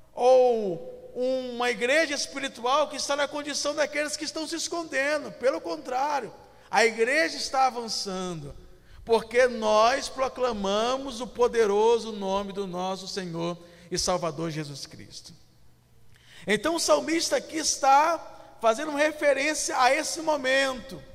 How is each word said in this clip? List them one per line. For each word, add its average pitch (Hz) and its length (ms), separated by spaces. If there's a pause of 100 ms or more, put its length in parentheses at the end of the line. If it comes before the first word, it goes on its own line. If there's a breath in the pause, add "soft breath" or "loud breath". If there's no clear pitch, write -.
(120)
ou 240 1000
uma 247 560
igreja 277 440
espiritual 269 760
que 277 60
está 277 200
na 285 100
condição 294 480
daqueles 294 400
que 311 120
estão 311 200
se 320 100
escondendo. 294 760
Pelo 269 260
contrário, 285 720 (400 loud breath)
a 214 140
igreja 269 540
está 262 280
avançando, 190 880 (520 soft breath)
porque 226 400
nós 226 640
proclamamos 247 1120
o 247 40
poderoso 226 880
nome 196 400
do 196 140
nosso 185 420
Senhor 170 480 (340 loud breath)
e 175 80
Salvador 165 520
Jesus 147 360
Cristo. - 460 (1120 loud breath)
Então 214 300
o 320 40
salmista 311 560
aqui - 200
está 302 1040
fazendo 294 340
referência 294 840
a 254 140
esse 311 280
momento, 262 800 (120)